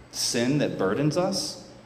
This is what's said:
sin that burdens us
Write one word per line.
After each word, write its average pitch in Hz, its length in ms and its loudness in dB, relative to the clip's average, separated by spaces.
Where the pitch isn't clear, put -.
sin 127 460 0
that 92 180 0
burdens 135 400 2
us 190 500 -2